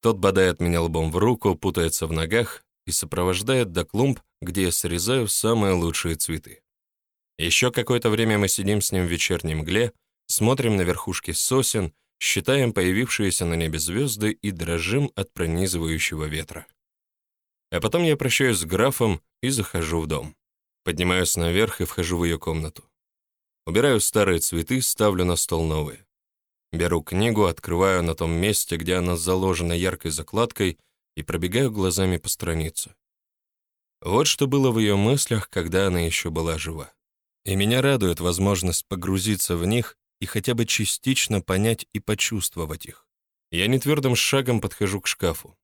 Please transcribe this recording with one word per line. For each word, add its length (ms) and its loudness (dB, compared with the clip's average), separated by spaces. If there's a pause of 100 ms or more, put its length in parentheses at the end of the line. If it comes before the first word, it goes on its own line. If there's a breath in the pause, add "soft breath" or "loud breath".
Тот 160 2
бодает 420 4
меня 220 2
лбом 300 0
в 60 -2
руку, 380 2
путается 520 -2
в 40 -4
ногах 520 -2 (220)
и 60 -8
сопровождает 800 0
до 140 -2
клумб, 340 0 (220)
где 220 -2
я 80 2
срезаю 560 0
самые 460 2
лучшие 420 0
цветы. 460 -8 (760)
Еще 340 2
какое-то 380 0
время 280 2
мы 100 2
сидим 340 0
с 100 -2
ним 140 0
в 60 -2
вечерней 440 -2
мгле, 380 0 (340)
смотрим 500 2
на 40 2
верхушки 500 -4
сосен, 600 0 (260)
считаем 540 0
появившиеся 720 0
на 100 0
небе 240 -2
звезды 520 -2
и 200 -4
дрожим 640 -2
от 180 -6
пронизывающего 920 -2
ветра. 420 -8 (1040)
А 80 -2
потом 240 2
я 140 4
прощаюсь 400 2
с 80 -2
графом 560 2 (200)
и 80 -2
захожу 520 -2
в 60 -4
дом. 280 -6 (480)
Поднимаюсь 540 0
наверх 420 0
и 60 0
вхожу 320 -4
в 80 0
ее 120 0
комнату. 460 -6 (840)
Убираю 360 4
старые 380 2
цветы, 420 -2
ставлю 420 2
на 140 2
стол 280 0
новые. 400 -4 (680)
Беру 280 0
книгу, 440 2
открываю 580 2
на 100 0
том 180 -2
месте, 440 0
где 200 -2
она 200 0
заложена 580 0
яркой 380 -2
закладкой, 680 -2 (360)
и 80 -10
пробегаю 480 -2
глазами 460 0
по 120 -8
странице. 680 -6 (1080)
Вот 260 2
что 200 0
было 240 4
в 80 2
ее 180 4
мыслях, 520 2
когда 380 0
она 120 2
еще 320 -2
была 260 -2
жива. 340 -10 (540)
И 100 0
меня 260 2
радует 380 2
возможность 680 0
погрузиться 680 -2
в 100 -2
них 320 -2 (220)
и 60 -6
хотя 300 -2
бы 100 0
частично 760 0
понять 520 0
и 60 -4
почувствовать 840 -4
их. 200 -20 (460)
Я 160 0
нетвердым 480 2
шагом 460 0
подхожу 400 -4
к 60 -6
шкафу. 560 -4